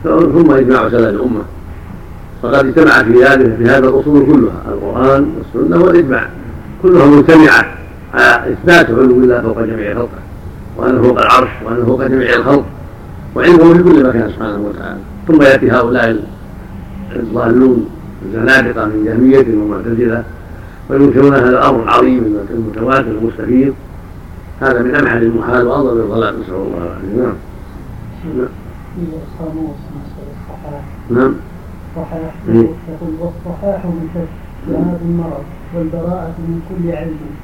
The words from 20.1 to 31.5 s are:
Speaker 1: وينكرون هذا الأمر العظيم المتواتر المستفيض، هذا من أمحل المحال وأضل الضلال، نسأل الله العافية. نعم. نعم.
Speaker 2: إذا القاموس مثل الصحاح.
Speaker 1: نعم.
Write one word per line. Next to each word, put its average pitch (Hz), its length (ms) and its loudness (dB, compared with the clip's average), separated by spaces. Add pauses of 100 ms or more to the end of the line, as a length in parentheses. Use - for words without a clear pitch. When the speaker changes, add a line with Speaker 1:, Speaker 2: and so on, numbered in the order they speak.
Speaker 1:
وينكرون 139 440 6
هذا 123 160 4
الأمر 123 340 2
العظيم 120 540 2 (120)
المتواتر 117 580 -2
المستفيض، 117 680 0 (880)
هذا 127 200 0
من 123 140 0
أمحل 117 280 0
المحال 113 440 0
وأضل 123 320 0
الضلال، 110 420 -2
نسأل 92 120 -12
الله 98 240 -8
العافية. 90 400 -8
نعم. 117 180 -2 (1000)
نعم. 127 100 -4 (500)
Speaker 2:
إذا 165 260 -10
القاموس 156 520 -12 (200)
مثل - 380 -16
الصحاح. - 500 -14 (260)
Speaker 1:
نعم. 131 240 0 (640)